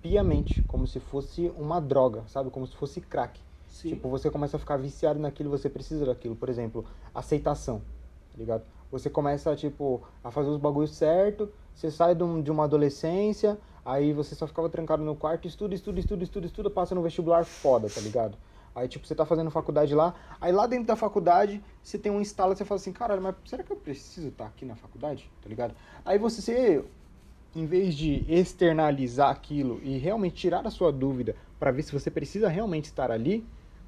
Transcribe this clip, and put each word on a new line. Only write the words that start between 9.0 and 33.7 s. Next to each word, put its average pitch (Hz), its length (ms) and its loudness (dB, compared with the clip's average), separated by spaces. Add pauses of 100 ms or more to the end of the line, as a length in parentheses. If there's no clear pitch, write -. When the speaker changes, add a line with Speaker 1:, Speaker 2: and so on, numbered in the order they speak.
Speaker 1:
começa, 143 460 0
tipo, 143 460 -2 (220)
a - 80 -10
fazer 147 180 0
os 147 80 0
bagulhos 147 380 0
certo, 202 540 2 (260)
você 160 160 -4
sai 170 240 4
de 170 80 0
um, 165 180 0
de 143 80 -2
uma 151 140 2
adolescência, 170 920 2 (260)
aí 143 300 2
você 143 220 -4
só 160 120 -6
ficava 165 220 -2
trancado 156 340 -2
no 151 120 -2
quarto, 156 320 -4
estuda, 196 280 -6
estuda, 190 240 -6
estuda, 185 240 -2
estuda, 180 220 -8
estuda, 196 240 -4
passa 185 260 -2
no 180 60 0
vestibular 170 420 2
foda, 123 460 4
tá 107 100 -8
ligado? 104 380 -2 (360)
Aí, 127 140 -6
tipo, - 180 -12
você - 80 -6
tá 151 120 2
fazendo 160 260 0
faculdade 147 420 2
lá, 165 220 4 (240)
aí 175 140 2
lá 208 120 6
dentro 240 220 -2
da 220 80 4
faculdade, 202 680 4 (220)
você - 140 -10
tem 208 140 -2
um 202 100 0
instalo, 196 340 0
você 196 80 -6
fala 196 160 -2
assim, 190 140 -10
"Caralho, 208 280 -2
mas 190 140 -4 (100)
será 269 180 -10
que - 80 -10
eu 403 60 -4
preciso 147 540 -10
tá 113 140 -12
aqui - 200 -16
na 117 100 -12
faculdade?", 127 540 -10 (120)
tá - 80 -20
ligado? 113 260 -6 (300)
Aí 190 120 4
você, 226 680 2 (720)
em 160 100 -4
vez 180 300 2
de 143 340 0
externalizar 151 1000 4
aquilo 139 520 -4
e 135 140 -4
realmente 185 380 -2
tirar 180 300 0
a 214 60 -4
sua 175 200 4
dúvida 131 440 -2 (240)
pra 139 120 4
ver 135 120 0
se - 80 -10
você 143 180 -2
precisa 180 380 -2
realmente 165 380 -2
estar 127 260 -2
ali, 151 320 0 (440)